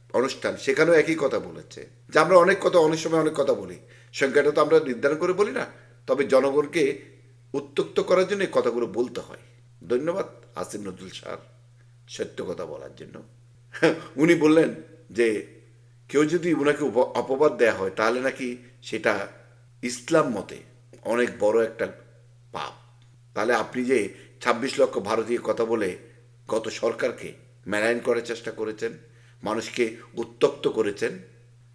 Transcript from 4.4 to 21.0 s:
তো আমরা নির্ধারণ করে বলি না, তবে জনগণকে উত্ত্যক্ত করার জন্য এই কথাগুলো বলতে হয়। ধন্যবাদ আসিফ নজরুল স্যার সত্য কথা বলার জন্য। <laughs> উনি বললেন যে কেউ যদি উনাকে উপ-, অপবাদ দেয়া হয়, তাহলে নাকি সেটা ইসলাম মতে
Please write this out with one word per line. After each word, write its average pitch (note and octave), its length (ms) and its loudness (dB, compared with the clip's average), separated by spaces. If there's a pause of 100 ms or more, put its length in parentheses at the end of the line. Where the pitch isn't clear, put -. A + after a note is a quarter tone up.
তো D3+ 100 2
আমরা D#3 180 6
নির্ধারণ C#3+ 380 0
করে F3 160 -2
বলি G#3 180 0
না, G3+ 140 -6 (420)
তবে C#3 180 2
জনগণকে C#3 760 2 (520)
উত্ত্যক্ত D3+ 460 -4
করার F3+ 280 2
জন্য G3 160 -2
এই E3+ 80 -4
কথাগুলো A#2+ 360 0
বলতে A2 340 -4
হয়। - 160 -16 (500)
ধন্যবাদ D#3 380 -2 (300)
আসিফ F#2 260 -10
নজরুল F#2 280 -12
স্যার - 280 -14 (720)
সত্য - 380 -10
কথা F2 200 -8
বলার C2+ 300 -14
জন্য। - 280 -18 (580)
<laughs> - 340 0
উনি E3 200 4
বললেন D3+ 400 4 (360)
যে A2 340 0 (640)
কেউ D3 160 4
যদি E3 280 0
উনাকে D3 300 0
উপ-, B2 300 2
অপবাদ C3 440 2
দেয়া A2+ 160 4
হয়, F#2+ 160 -2
তাহলে A2+ 320 0
নাকি B2+ 360 -6 (240)
সেটা G#2+ 460 -2 (540)
ইসলাম D3 480 0
মতে G2 260 -6 (460)